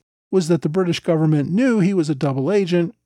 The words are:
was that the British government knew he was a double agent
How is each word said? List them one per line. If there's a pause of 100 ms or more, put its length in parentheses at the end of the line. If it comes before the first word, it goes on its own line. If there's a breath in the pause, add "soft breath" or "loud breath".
(320)
was
that
the
British
government
knew
he
was
a
double
agent (100)